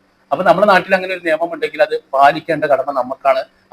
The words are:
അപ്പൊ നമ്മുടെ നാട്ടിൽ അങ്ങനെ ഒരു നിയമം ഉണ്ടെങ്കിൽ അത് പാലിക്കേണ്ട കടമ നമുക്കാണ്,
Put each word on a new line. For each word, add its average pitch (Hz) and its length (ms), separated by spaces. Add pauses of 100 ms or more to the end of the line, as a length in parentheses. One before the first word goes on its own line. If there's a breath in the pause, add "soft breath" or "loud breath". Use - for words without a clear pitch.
(320)
അപ്പൊ 160 140
നമ്മുടെ 180 220
നാട്ടിൽ 185 280
അങ്ങനെ 185 180
ഒരു 180 120
നിയമം 165 280
ഉണ്ടെങ്കിൽ 151 280
അത് 156 140 (180)
പാലിക്കേണ്ട 151 520
കടമ 139 260
നമുക്കാണ്, 131 520 (300)